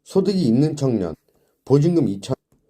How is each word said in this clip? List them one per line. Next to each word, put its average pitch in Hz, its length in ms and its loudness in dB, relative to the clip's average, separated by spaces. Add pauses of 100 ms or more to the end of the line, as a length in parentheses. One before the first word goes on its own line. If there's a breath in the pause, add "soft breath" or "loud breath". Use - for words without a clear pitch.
소득이 190 420 -2
있는 139 300 2
청년, 110 380 -2 (500)
보증금 147 420 2
이천, 98 300 -6 (340)